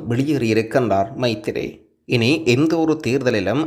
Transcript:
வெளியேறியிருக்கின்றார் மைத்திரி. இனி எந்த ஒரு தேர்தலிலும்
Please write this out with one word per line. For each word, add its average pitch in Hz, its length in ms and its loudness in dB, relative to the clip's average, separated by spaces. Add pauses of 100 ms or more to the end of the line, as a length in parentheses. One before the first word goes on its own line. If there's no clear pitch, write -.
வெளியேறியிருக்கின்றார் 113 1080 0
மைத்திரி. 120 520 -4 (420)
இனி 120 200 2 (160)
எந்த 143 320 4
ஒரு 156 200 0
தேர்தலிலும் 120 680 0